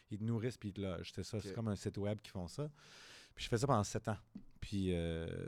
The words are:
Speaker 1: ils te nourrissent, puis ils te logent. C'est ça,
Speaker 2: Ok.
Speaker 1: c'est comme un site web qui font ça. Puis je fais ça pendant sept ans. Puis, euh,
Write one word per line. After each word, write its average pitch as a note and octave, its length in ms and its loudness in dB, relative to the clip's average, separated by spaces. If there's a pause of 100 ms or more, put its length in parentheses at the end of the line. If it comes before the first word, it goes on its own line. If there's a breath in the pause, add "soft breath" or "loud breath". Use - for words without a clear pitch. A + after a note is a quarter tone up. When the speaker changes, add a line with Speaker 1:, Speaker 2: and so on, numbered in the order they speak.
Speaker 1:
ils G#2 100 -4
te G#2+ 40 -2
nourrissent, A#2 340 2
puis G#2 120 -4
ils F2+ 40 -4
te G2 80 -6
logent. F2 320 -2
C'est F#2+ 100 -4
ça, - 140 -4
Speaker 2:
Ok. G2+ 80 0
Speaker 1:
c'est G2 80 -4
comme A#2 140 -2
un G#2 80 4
site G2+ 220 -2
web G#2 260 2
qui - 80 -16
font F2+ 160 -4
ça. D3+ 220 -4 (640 loud breath)
Puis - 80 -10
je - 60 -6
fais A#2+ 80 4
ça B2+ 100 2
pendant A2+ 160 8
sept - 240 -2
ans. G#2 100 2 (440)
Puis, F#2+ 320 4
euh, E2 340 2 (200)